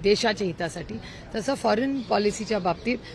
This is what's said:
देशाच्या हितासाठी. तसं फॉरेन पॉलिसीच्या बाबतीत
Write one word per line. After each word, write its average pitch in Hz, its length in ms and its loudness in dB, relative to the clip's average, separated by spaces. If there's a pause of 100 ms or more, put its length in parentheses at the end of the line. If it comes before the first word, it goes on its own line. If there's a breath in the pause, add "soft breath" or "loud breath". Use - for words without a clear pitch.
देशाच्या 208 440 4
हितासाठी. 170 480 -4 (400 loud breath)
तसं 226 200 0
फॉरेन 254 460 2
पॉलिसीच्या 208 580 2
बाबतीत 185 400 0 (160 loud breath)